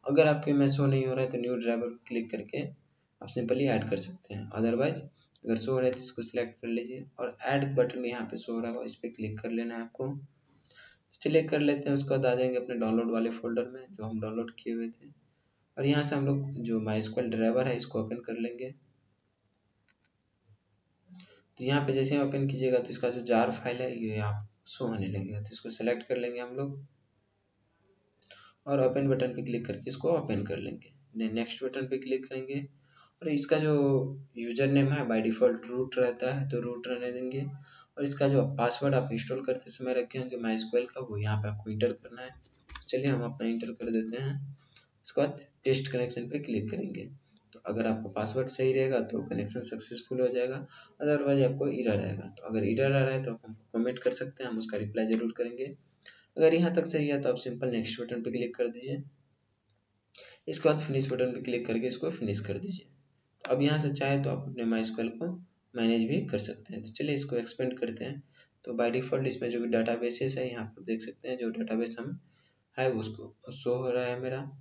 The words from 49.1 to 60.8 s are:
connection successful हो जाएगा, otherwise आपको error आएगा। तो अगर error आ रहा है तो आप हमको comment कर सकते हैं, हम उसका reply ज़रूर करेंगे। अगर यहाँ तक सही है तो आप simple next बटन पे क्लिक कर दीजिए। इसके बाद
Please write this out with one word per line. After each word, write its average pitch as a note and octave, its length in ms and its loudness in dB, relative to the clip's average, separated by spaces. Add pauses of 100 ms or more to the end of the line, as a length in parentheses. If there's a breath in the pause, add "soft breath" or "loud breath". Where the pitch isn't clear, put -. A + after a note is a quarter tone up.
connection G#2+ 380 -4
successful A#2+ 580 -6
हो B2+ 80 4
जाएगा, B2+ 280 0 (440 loud breath)
otherwise C#3+ 440 4
आपको C#3 240 2
error A2+ 320 2
आएगा। F#2 300 -4
तो - 140 -18
अगर A2 200 0
error B2+ 280 4
आ C3+ 80 4
रहा C3 140 4
है C3 100 0
तो A#2+ 80 -4
आप A2+ 120 -10
हमको A2 340 -8
comment A#2 200 0
कर - 140 2
सकते C3+ 320 -6
हैं, A#2+ 60 -4
हम A2 80 -2
उसका A2 200 -4
reply G#2+ 280 -2
ज़रूर A2+ 260 2
करेंगे। B2 320 -4 (720 loud breath)
अगर D#3+ 180 8
यहाँ F3 200 4
तक F3 120 2
सही D3 220 2
है C#3+ 140 2
तो B2+ 60 2
आप B2 100 2
simple B2 320 -4
next A2+ 300 -2
बटन A#2+ 220 -4
पे A#2 80 -2
क्लिक A#2 260 -2
कर A#2+ 120 0
दीजिए। C3 340 -6 (1500 loud breath)
इसके D#3 200 2
बाद D3+ 120 4